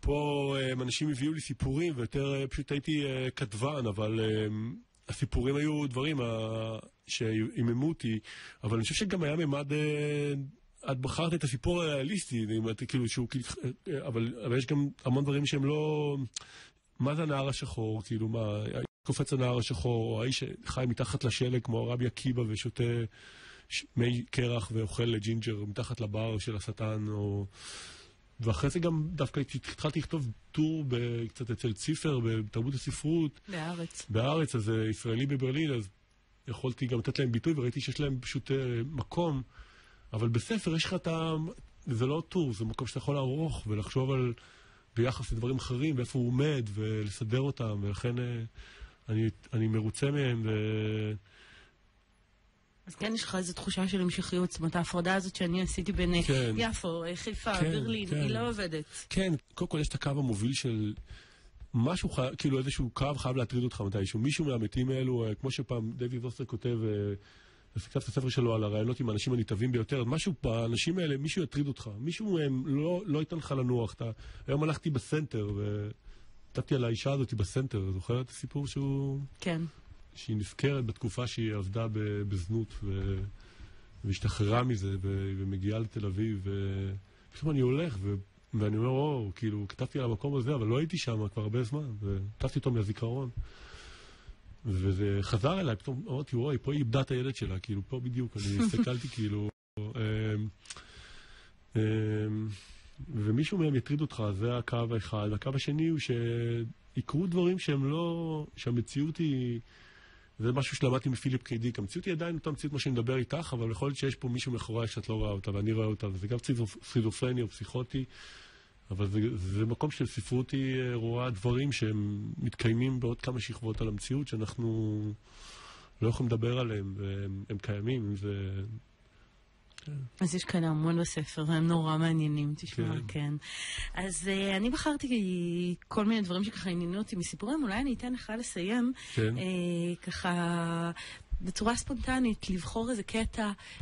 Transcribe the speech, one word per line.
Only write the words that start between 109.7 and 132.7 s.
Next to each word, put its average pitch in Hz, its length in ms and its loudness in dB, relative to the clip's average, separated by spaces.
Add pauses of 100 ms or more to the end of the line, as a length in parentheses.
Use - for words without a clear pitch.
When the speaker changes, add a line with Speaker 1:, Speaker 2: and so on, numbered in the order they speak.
Speaker 1:
זה 113 140 2
משהו 135 240 0
שלמדתי 127 320 4
מפיליפ 127 340 0
קיי 120 160 -4
דיק. 117 200 0
המציאות 107 260 -4
היא 190 100 0
עדיין 170 200 -2
אותה 160 160 -2
מציאות, 147 220 -4
מה 143 60 0
שאני 135 140 2
מדבר 120 240 2
איתך, 139 420 -2
אבל 113 120 0
יכול 139 180 0
להיות 139 100 -2
שיש 135 160 0
פה - 140 -6
מישהו 123 240 -2
מאחורי 113 360 -2
שאת - 200 -6
לא 110 60 0
רואה 110 160 0
אותה, 101 240 -2
ואני 104 180 2
רואה 110 140 2
אותה, 107 220 0
וזה 95 180 -4
גם 120 120 0
סכיזופ-, 117 460 -2
סכיזופרני 123 580 2
או 107 60 0
פסיכוטי, 127 560 -4 (840)
אבל 101 160 0
זה, 101 140 2 (160)
זה 98 300 0
מקום 117 240 0
של 135 160 -2
ספרות, 127 440 -2
היא, 135 260 0
אה, 127 180 0
רואה 117 360 0
דברים 123 420 2
שהם 107 640 0
מתקיימים 123 640 2
בעוד 120 200 0
כמה 127 200 -2
שכבות 110 400 -4
על 113 80 0
המציאות, 127 400 -2
שאנחנו 110 720 0 (1000)
לא 113 60 6
יכולים 120 200 2
לדבר 117 300 2
עליהם, 104 380 -2
והם, 98 540 -4
הם 104 80 -4
קיימים, 107 480 -2
אם 101 100 -2
זה, 98 460 -4 (1200)
כן. 147 80 -8 (280)
Speaker 2:
אז 180 140 0
יש 180 100 -2
כאלה 165 240 2
המון 160 320 2
בספר, 156 480 -2
והם 160 180 4
נורא 160 300 4
מעניינים, 151 600 2
תשמע, - 380 -2